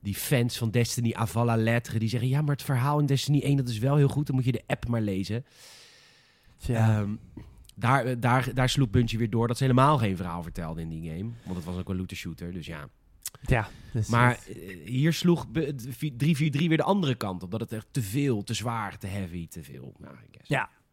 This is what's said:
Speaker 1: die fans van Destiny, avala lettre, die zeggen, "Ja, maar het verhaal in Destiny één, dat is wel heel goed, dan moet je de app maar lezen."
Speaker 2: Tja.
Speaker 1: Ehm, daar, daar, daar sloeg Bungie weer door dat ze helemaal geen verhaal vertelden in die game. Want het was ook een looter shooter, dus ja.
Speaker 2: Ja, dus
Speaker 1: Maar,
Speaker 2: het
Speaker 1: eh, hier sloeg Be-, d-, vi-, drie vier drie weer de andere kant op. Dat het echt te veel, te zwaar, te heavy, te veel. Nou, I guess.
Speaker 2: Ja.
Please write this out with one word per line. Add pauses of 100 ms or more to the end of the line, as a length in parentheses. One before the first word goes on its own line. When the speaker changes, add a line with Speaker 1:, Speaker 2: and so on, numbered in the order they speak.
Speaker 1:
die
fans
van
Destiny,
avala
lettre,
die
zeggen,
"Ja,
maar
het
verhaal
in
Destiny
één,
dat
is
wel
heel
goed,
dan
moet
je
de
app
maar
lezen." (1120)
Speaker 2:
Tja.
Speaker 1:
Ehm, (640)
daar,
daar,
daar
sloeg
Bungie
weer
door
dat
ze
helemaal
geen
verhaal
vertelden
in
die
game. (140)
Want
het
was
ook
een
looter
shooter,
dus
ja. (520)
Speaker 2:
Ja, (240)
dus
Speaker 1:
Maar, (180)
Speaker 2:
het
Speaker 1:
eh,
hier
sloeg
Be-,
d-,
vi-,
drie
vier
drie
weer
de
andere
kant
op.
Dat
het
echt
te
veel,
te
zwaar,
te
heavy,
te
veel.
Nou,
I
guess.
Speaker 2:
Ja. (240)